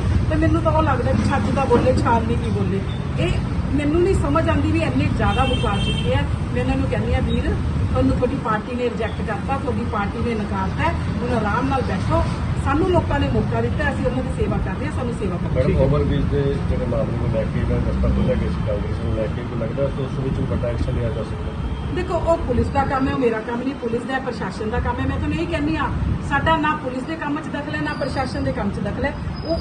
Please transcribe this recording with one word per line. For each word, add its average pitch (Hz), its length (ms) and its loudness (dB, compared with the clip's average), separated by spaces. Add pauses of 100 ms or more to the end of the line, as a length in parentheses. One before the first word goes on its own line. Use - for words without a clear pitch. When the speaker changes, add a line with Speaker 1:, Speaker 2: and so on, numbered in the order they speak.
(300)
Speaker 1:
ਤੇ 311 60 2
ਮੈਨੂੰ 320 260 4
ਤਾਂ 311 100 4
ਉਹ 311 100 4
ਲੱਗਦਾ 269 300 2
ਵੀ - 120 2
ਛੱਜ 269 260 2
ਦਾ 269 140 0
ਬੋਲੇ, 254 320 4
ਛਾਲ 233 300 4
ਨਹੀਂ 233 120 0
ਕੀ 226 120 0
ਬੋਲੇ। 190 300 0 (380)
ਇਹ 349 140 0 (420)
ਮੈਨੂੰ 302 280 2
ਨਹੀਂ 370 120 4
ਸਮਝ 320 340 2
ਆਉਂਦੀ 302 240 2
ਵੀ 320 80 2
ਇੰਨੇ 269 240 2 (120)
ਜ਼ਿਆਦਾ 208 280 2
ਬੁਖਾਰ 247 340 0
ਚੁੱਕੇ - 360 0
ਆ। 285 80 2 (320)
ਮੈਂ 247 80 0
ਇਹਨਾਂ 262 140 2
ਨੂੰ 277 140 0
ਕਹਿੰਦੀ 240 240 0
ਆ, 277 60 2
ਵੀਰ, - 340 0 (360)
ਤੁਹਾਨੂੰ 254 260 4
ਤੁਹਾਡੀ 247 280 0
ਪਾਰਟੀ 226 320 -2
ਨੇ 240 140 0
ਰਿਜੈਕਟ 208 360 -4
ਕਰਤਾ, 226 320 -2
ਤੁਹਾਡੀ 240 340 -2
ਪਾਰਟੀ 208 260 -2
ਨੇ 233 160 0
ਨਕਾਰਤਾ 196 480 -2
ਹੈ, 320 100 2
ਹੁਣ - 420 -2
ਆਰਾਮ 226 340 0
ਨਾਲ 269 140 2
ਬੈਠੋ। 196 420 0 (400)
ਸਾਨੂੰ 330 260 2
ਲੋਕਾਂ 285 300 2
ਨੇ 285 140 2
ਮੌਕਾ 233 260 0
ਦਿੱਤਾ, 277 320 0
ਅਸੀਂ 269 140 -2
ਉਹਨਾਂ 247 160 0
ਦੀ 254 140 -4
ਸੇਵਾ 208 200 0
ਕਰ - 220 -2
ਰਹੇ - 80 -4
ਹਾਂ, - 60 -2
ਸਾਨੂੰ 240 220 -2
ਸੇਵਾ 185 220 -4
ਕਰਨੀ - 180 -2
Speaker 2:
ਮੈਡਮ, 175 140 4
Speaker 1:
ਚਾਹੀਦੀ 180 140 4
ਹੈ। 175 40 6
Speaker 2:
ਓਵਰਬ੍ਰਿਜ 143 380 2
ਦੇ 139 320 2 (140)
ਜਿਹੜੇ - 160 0
ਮਾਮਲੇ - 300 0
ਨੂੰ - 180 0
ਲੈ 110 80 0
ਕੇ - 180 -2
ਇਹਨਾਂ - 160 0
ਰਸਤਾ - 320 2
ਖੋਲ੍ਹਿਆ - 260 2
ਗਿਆ - 140 0
ਸੀ - 60 0 (120)
ਕਾਂਗਰਸ - 380 -2
ਨੂੰ 113 100 0
ਲੈ 110 120 -2
ਕੇ, 104 160 -4
ਕੋਈ - 160 -6
ਲੱਗਦਾ 139 280 -2
ਕਿ 135 160 -4
ਉਸ 131 160 -4
ਵਿੱਚ 131 320 -2
ਵੱਡਾ 120 180 0
ਐਕਸ਼ਨ 117 260 -2
ਲਿਆ 117 140 0
ਜਾ 110 140 -4
ਸਕਦਾ? - 300 -6 (420)
Speaker 1:
ਦੇਖੋ, 359 200 -2
ਉਹ 330 220 2
ਪੁਲਿਸ 240 320 0
ਦਾ 277 160 0
ਕੰਮ 269 240 0
ਹੈ, 285 60 0
ਉਹ 277 40 -2
ਮੇਰਾ 226 220 2
ਕੰਮ 233 220 -6
ਨਹੀਂ, 269 120 -2
ਪੁਲਿਸ 233 280 -4
ਦਾ, 262 160 -4
ਪ੍ਰਸ਼ਾਸਨ 226 520 -4
ਦਾ 247 100 0
ਕੰਮ 240 200 -2
ਹੈ। 262 60 0
ਮੈਂ 269 100 0
ਤੁਹਾਨੂੰ 302 220 -2
ਇਹ 330 80 0
ਕਹਿੰਦੀ 311 300 0
ਹਾਂ, 285 140 -2 (380)
ਸਾਡਾ 285 280 2
ਨਾ 302 200 0
ਪੁਲਿਸ 262 260 -6
ਦੇ 320 140 -6
ਕੰਮ 294 240 -4
'ਚ - 80 -10
ਦਖਲ 294 260 -6
ਹੈ, 302 60 -4
ਨਾ 294 120 -4
ਪ੍ਰਸ਼ਾਸਨ 277 520 -4
ਦੇ 262 80 0
ਕੰਮ 220 180 -2
'ਚ 202 100 -6
ਦਖਲ 202 240 -2
ਹੈ। 294 100 -2 (320)
ਉਹ 320 140 0